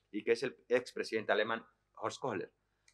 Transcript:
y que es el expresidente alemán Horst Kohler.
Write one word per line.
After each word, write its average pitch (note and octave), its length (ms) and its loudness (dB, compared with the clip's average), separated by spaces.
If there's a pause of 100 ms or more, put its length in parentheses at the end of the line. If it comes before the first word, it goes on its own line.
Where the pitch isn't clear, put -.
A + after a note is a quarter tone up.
(120)
y G#2 120 -8
que A#2 80 2
es A#2 120 -2
el - 260 -8
expresidente A2 640 -2
alemán A2+ 320 0 (300)
Horst - 260 4
Kohler. G#2 320 -2 (400)